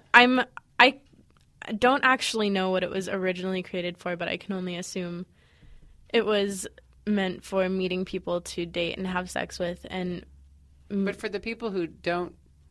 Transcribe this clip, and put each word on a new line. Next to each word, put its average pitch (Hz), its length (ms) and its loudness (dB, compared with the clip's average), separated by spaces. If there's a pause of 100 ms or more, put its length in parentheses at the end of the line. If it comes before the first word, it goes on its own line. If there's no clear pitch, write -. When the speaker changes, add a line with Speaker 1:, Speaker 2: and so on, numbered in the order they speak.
(160)
Speaker 1:
I'm, 254 260 8 (380)
I 269 160 8 (840)
don't 254 260 4
actually 254 460 2
know 190 220 0
what 185 100 0
it 180 80 -2
was 190 180 -4
originally 185 540 -2
created 180 380 -6
for, 180 160 -6
but 170 120 -6
I 180 100 -2
can 196 180 -8
only 180 220 -6
assume 180 500 -8 (840)
it 226 160 2
was 202 420 0 (380)
meant 190 360 0
for 190 280 0
meeting 185 340 -2
people 180 380 -4
to 175 240 -6
date 170 320 -4
and 190 100 -4
have 180 220 -4
sex - 300 -6
with. 175 300 -6
And 185 360 -6 (640)
m- 196 160 0
Speaker 2:
But 196 100 -2
for 214 140 -8
the 196 100 -4
people 226 320 -6
who 180 160 -2
don't 175 480 -4 (360)